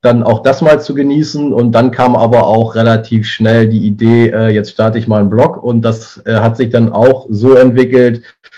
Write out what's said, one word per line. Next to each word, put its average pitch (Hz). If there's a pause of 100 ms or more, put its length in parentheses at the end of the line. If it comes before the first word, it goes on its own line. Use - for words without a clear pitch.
dann 120
auch 110
das 135
mal 156
zu 139
genießen. 143
Und 117
dann 117
kam 123
aber 117
auch 113
relativ 113
schnell 113
die 110
Idee, 113
äh, 110
jetzt 104
starte 113
ich 113
mal 107
einen 101
Blog. 127
Und 120
das, -
äh, 110
hat 113
sich 120
dann 117
auch 131
so 117
entwickelt, 123 (360)